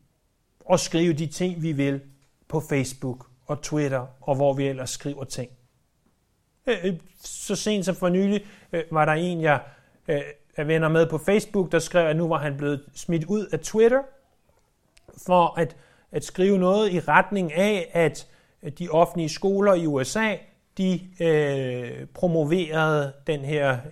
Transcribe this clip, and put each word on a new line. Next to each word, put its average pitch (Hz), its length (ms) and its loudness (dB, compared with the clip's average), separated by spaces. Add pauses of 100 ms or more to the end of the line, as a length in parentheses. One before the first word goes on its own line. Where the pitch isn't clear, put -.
(640)
Og 175 160 4
skrive 170 320 2
de 156 140 -2
ting, 180 360 -4
vi 160 100 -2
vil 139 280 0 (480)
på 160 120 -2
Facebook 131 720 -4 (160)
og 147 160 -8
Twitter, 139 440 -2 (140)
og 139 160 -2
hvor 143 160 2
vi 139 140 -2
ellers 131 240 -6
skriver 143 340 -10
ting. - 260 -10 (1160)
Øh, 220 180 0
øh, 185 160 -4 (200)
så - 360 -8
sent 208 280 -2
som 180 100 -2
for 180 140 -2
nylig, 196 380 2 (260)
øh, 165 180 -4
var 156 140 2
der 156 80 2
en, 170 280 -2
jeg, 151 240 2 (440)
øh, 147 120 -2 (360)
er 156 80 -4
venner 160 240 2
med 160 220 4
på 156 80 -4
Facebook, 202 540 0
der 170 60 4
skrev, 165 280 2
at 156 100 2
nu 170 120 0
var 160 100 0
han 143 180 -4
blevet 143 380 -4
smidt 165 300 -2
ud 202 220 -2
af - 140 -4
Twitter, 233 420 4 (1200)
for 175 320 4
at, 160 180 -2 (340)
at 151 140 -6
skrive 190 340 2
noget 190 340 2
i 175 80 0
retning 185 520 2
af, 190 400 0
at, 160 360 0 (340)
at 147 160 -10
de 175 100 -6
offentlige 165 400 2
skoler 196 460 2
i 170 120 2
U 135 180 0
S - 120 -6
A, 214 200 -2 (420)
de, 185 300 -2 (120)
øh, 135 840 0
promoverede 156 1080 0 (140)
den 151 140 -2
her 139 380 0 (140)